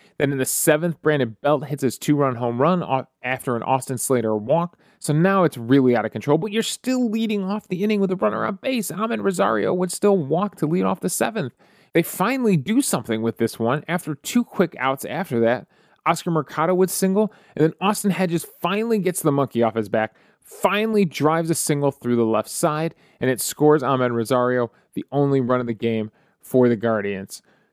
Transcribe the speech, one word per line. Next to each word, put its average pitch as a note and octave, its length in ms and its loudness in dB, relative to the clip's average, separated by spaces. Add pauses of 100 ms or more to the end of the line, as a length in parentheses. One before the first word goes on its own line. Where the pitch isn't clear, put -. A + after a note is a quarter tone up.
(180)
Then C#3+ 140 0
in C#3+ 60 -2
the C3 80 0
seventh, D#3+ 560 0
Brandon C3+ 400 0
Belt D3 240 0
hits C#3+ 160 -6
his B2 160 0
two-run C#3+ 380 0
home A#2+ 260 -2
run E3+ 220 2
au-, C3 240 -2 (160)
after B2+ 320 -4
an A2+ 80 -4
Austin C3 340 -2
Slater A2 400 0
walk. D#3 400 -2 (220)
So - 140 -2
now F#3 300 4
it's D3+ 140 0
really B2 380 4
out A2 100 0
of G#2+ 60 -6
control, C#3 260 0
but G#3 140 -4
you're G#3+ 120 -2
still B3+ 460 -2
leading G#3+ 340 -2
off G3+ 240 -6
the F3+ 160 -4
inning G#3+ 160 0
with F#3+ 120 0
a F#3 40 -2
runner G3 300 -2
on G3+ 160 -4
base. B3+ 300 -4
Amed A3 320 -4
Rosario F#3+ 500 0
would F3+ 180 -2
still G3+ 260 2
walk E3 400 -2
to D#3 100 -2
lead F3+ 160 0
off F#3+ 180 -2
the F3+ 80 -4
seventh. A3 440 -4 (400)
They E3 100 4
finally A3 520 0
do F#3+ 260 0
something A2+ 400 -2
with A2+ 160 -2
this A2+ 200 -2
one. B2 300 -2
After D#3+ 280 -4
two - 280 -2
quick - 360 -2
outs C3+ 240 -2
after C3+ 380 -4
that, A2+ 260 2 (380)
Oscar E3 240 0
Mercado D#3+ 460 -2
would F#3 160 2
single, F#3+ 420 0 (220)
and D3+ 100 4
then E3 160 0
Austin G3+ 300 0
Hedges F3 340 -2 (160)
finally G#3+ 380 0
gets F3+ 220 -2
the D#3 100 2
monkey C3+ 320 0
off A2+ 100 2
his G#2+ 160 -2
back, A2 260 -2 (240)
finally G#3 640 0
drives D#3+ 460 0
a E3 60 0
single C#3+ 340 0
through B2 260 -2
the A#2 100 4
left A2 240 0
side, D#3+ 440 -2 (260)
and C3 120 0
it A#2+ 100 -4
scores D3+ 400 4
Amed B2+ 320 0
Rosario, B2 580 0 (220)
the - 180 -8
only C#3 300 2
run B2 200 2
of B2 40 -4
the A#2 80 -4
game A2 380 -2 (300)
for B2 280 4
the A#2+ 60 4
Guardians. G2+ 680 -4 (320)